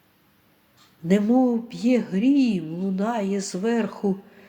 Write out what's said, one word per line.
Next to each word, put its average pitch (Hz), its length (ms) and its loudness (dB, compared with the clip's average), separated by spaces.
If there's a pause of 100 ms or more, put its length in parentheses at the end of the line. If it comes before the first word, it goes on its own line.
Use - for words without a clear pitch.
(1040)
Немов 226 680 2
б'є 226 300 0
грім, 208 760 0
лунає 196 680 -2
зверху 202 760 -2 (300)